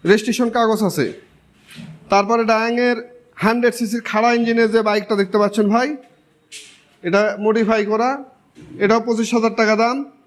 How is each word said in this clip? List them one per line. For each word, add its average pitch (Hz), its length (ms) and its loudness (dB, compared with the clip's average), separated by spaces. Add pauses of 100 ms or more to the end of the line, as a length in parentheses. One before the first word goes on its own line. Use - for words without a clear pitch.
রেজিস্ট্রেশন 220 520 0
কাগজ 220 240 0 (100)
আছে। 139 160 -2 (1040)
তারপরে 202 300 2 (100)
ডায়াংয়ের 233 460 0 (460)
হান্ড্রেড 233 340 2
সিসির 226 320 -4
খাড়া 226 280 2
ইঞ্জিনের 226 360 2
যে 226 140 4
বাইকটা 208 320 -2
দেখতে 196 220 -2
পাচ্ছেন 208 320 0
ভাই, 247 140 2 (1160)
এটা 185 180 2 (220)
মডিফাই 220 380 2 (100)
করা, 226 180 0 (760)
এটাও 220 220 4
পঁচিশ 226 300 -2
হাজার 226 240 0
টাকা 214 220 4
দাম। 240 140 0 (300)